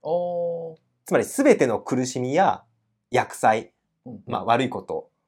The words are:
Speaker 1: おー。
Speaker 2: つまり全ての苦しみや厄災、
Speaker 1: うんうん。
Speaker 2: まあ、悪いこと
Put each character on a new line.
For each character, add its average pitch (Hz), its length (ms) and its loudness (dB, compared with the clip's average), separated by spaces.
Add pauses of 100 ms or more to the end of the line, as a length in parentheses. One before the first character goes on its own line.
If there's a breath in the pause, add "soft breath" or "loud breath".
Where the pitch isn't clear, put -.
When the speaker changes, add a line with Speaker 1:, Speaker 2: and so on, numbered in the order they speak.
Speaker 1:
お 170 720 -4
ー。 - 40 -20 (280)
Speaker 2:
つ - 60 -6
ま 151 80 4
り 202 60 2
全 277 340 4
て 139 80 4
の 107 120 0
苦 127 280 -2
し 127 120 -6
み 127 140 -4
や 165 300 2 (480)
厄 - 260 -2
災、 - 340 2 (340)
Speaker 1:
う - 40 -16
ん - 40 -14
う - 40 -16
ん。 104 80 -20
Speaker 2:
ま 117 140 -4
あ、 95 60 -8
悪 120 180 2
い 127 60 -2
こ 101 120 -8
と - 300 -10 (160)